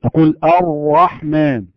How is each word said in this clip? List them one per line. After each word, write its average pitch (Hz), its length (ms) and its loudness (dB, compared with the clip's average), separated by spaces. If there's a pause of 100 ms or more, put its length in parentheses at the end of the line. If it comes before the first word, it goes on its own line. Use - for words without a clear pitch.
نقول 156 400 0
الرحمن. 151 1200 0 (120)